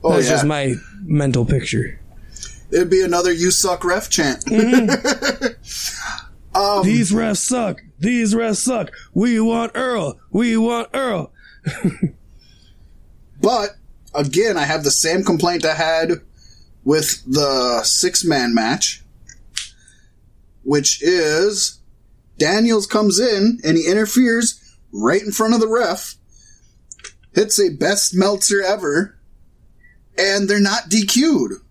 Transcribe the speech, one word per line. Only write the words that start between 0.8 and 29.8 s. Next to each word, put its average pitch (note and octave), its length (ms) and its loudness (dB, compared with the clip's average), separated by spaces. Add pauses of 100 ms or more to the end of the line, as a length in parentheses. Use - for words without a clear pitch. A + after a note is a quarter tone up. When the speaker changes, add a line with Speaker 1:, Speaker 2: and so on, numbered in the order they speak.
Speaker 2:
mental C#3+ 440 2
picture. - 540 -2 (720)
Speaker 1:
It'd F3 180 2
be F#3 140 4
another F3 300 2
"You F3 180 0
suck" F3+ 320 -2
ref F3+ 260 -2
chant. C#3+ 360 0
Speaker 2:
Mm-hmm. B3+ 1080 2
Speaker 1:
<laughs> - 760 -12 (260)
Um, G3+ 300 0
Speaker 2:
"These G#3+ 260 2
refs A3 260 -2
suck. A#3 440 -4 (160)
These A3+ 380 0
refs A3+ 220 -2
suck. A#3 340 -4 (240)
We A3+ 240 2
want A3+ 340 0
Earl. A#3+ 460 -4 (120)
We A#3 240 0
want A#3 380 0
Earl." A#3 380 -4 (340)
<laughs> D3 80 -4 (1700)
Speaker 1:
But, G#3+ 300 0 (440)
again, D#3+ 400 0
I D#3 80 0
have D3+ 220 -2
the C#3 60 2
same F3 340 0
complaint F3 400 2
I D#3 80 2
had E3 480 0 (640)
with D3+ 420 2
the C3 560 0
six-man D3+ 720 0
match, A#2 500 -2 (1600)
which C#3+ 400 0
is F3 760 0 (580)
Daniels G#3 500 2
comes G#3 320 2
in A3+ 460 2
and D#3+ 100 2
he D#3+ 100 2
interferes A3+ 920 0 (160)
right D#3+ 280 2
in G#3+ 120 -8
front A3 220 2
of A3+ 40 2
the A3 80 2
ref, A3 480 -2 (1160)
hits G#3 260 0
a F#3+ 120 2
best F3+ 440 -2
Meltzer G3 460 2
ever, F#3 560 -2 (1000)